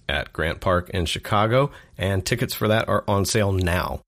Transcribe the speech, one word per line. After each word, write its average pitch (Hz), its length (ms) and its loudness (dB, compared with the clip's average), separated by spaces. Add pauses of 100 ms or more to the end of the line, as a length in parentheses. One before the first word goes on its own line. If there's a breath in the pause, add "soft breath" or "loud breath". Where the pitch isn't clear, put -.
at 71 240 -4
Grant 80 260 -2
Park 90 300 0
in 87 160 -2
Chicago, 113 680 0 (260 loud breath)
and 95 280 0
tickets - 280 -2
for 113 140 -2
that 107 220 2
are 101 180 0
on 101 160 2
sale 101 300 2
now. 87 540 0